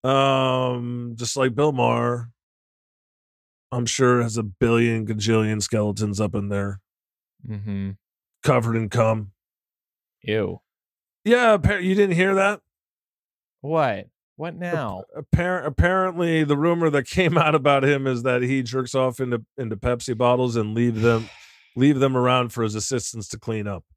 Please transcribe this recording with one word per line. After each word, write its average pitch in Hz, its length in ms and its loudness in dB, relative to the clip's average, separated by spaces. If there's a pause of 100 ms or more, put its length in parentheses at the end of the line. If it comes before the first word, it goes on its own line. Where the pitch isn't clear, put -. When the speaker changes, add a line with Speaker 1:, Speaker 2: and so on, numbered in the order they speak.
Speaker 1:
Um, 127 1120 0
just 117 200 -6
like 131 200 0
Bill 147 160 2
Maher, 120 580 0 (1400)
I'm 123 140 -2
sure 123 360 4
has 113 140 -2
a 113 80 -2
billion 113 600 2
gajillion 107 560 0
skeletons 104 600 -2
up 101 160 -2
in 101 120 -4
there. 101 320 -4 (640)
Speaker 2:
Mm-hmm. 101 460 -6 (540)
Speaker 1:
Covered 117 320 2
in 110 120 -2
cum. 110 440 0 (920)
Speaker 2:
Ew. 104 380 -4 (640)
Speaker 1:
Yeah, 233 300 4
appa-, 196 280 0
you 190 140 0
didn't 196 180 4
hear 190 220 2
that? 202 240 0 (1000)
Speaker 2:
What? 139 440 -2 (300)
What 160 180 -10
now? 147 480 -6 (140)
Speaker 1:
Ap-, 151 80 -12
appar-, 175 420 -2
apparently, 175 760 0
the 143 120 0
rumor 165 340 2
that 143 180 -2
came 175 280 2
out 156 200 4
about 139 280 4
him 139 220 2
is 123 160 -2
that 123 200 0
he 131 200 0
jerks 123 320 -6
off 131 240 0
into, 120 260 -4 (120)
into 110 200 -6
Pepsi 123 400 -4
bottles 123 380 2
and 107 180 -2
leave 117 300 0
them, 113 260 2 (240)
Speaker 2:
<sighs> - 240 -20
Speaker 1:
leave 135 220 4
them 131 180 2
around 123 360 2
for 117 100 -4
his 107 140 -2
assistants 113 520 -6
to 110 100 -12
clean 107 280 -6
up. 95 180 -8 (120)